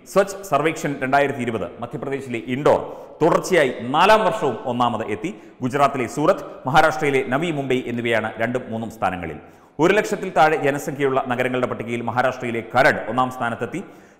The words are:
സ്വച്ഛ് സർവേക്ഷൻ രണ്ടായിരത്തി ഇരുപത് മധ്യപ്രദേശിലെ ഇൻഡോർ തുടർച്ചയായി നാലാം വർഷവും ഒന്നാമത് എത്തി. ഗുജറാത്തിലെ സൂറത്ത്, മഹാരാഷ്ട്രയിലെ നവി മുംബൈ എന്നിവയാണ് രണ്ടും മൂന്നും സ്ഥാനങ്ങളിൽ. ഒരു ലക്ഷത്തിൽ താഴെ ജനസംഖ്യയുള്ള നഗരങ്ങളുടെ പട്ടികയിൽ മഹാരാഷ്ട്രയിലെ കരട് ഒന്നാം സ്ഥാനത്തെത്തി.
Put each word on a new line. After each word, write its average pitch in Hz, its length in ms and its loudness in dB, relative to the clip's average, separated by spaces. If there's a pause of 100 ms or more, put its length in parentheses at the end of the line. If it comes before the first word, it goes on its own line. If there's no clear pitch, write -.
(140)
സ്വച്ഛ് 196 300 0
സർവേക്ഷൻ 147 580 -2
രണ്ടായിരത്തി 135 380 2
ഇരുപത് 113 400 -4
മധ്യപ്രദേശിലെ 127 600 -8
ഇൻഡോർ 127 400 2 (420)
തുടർച്ചയായി 165 600 2
നാലാം 185 440 4
വർഷവും 151 380 -2
ഒന്നാമത് 120 440 0
എത്തി. 147 280 -6 (260)
ഗുജറാത്തിലെ 131 460 2
സൂറത്ത്, 160 380 0 (220)
മഹാരാഷ്ട്രയിലെ 147 600 4
നവി 147 240 0
മുംബൈ 135 340 0
എന്നിവയാണ് 117 520 0
രണ്ടും 120 300 0
മൂന്നും 110 240 -6
സ്ഥാനങ്ങളിൽ. 90 440 -4 (440)
ഒരു 180 140 6
ലക്ഷത്തിൽ 202 440 0
താഴെ 156 200 6
ജനസംഖ്യയുള്ള 139 720 0
നഗരങ്ങളുടെ 123 400 0
പട്ടികയിൽ 117 340 -6
മഹാരാഷ്ട്രയിലെ 117 640 -2 (120)
കരട് 123 340 4
ഒന്നാം 123 220 0
സ്ഥാനത്തെത്തി. 117 520 -6 (360)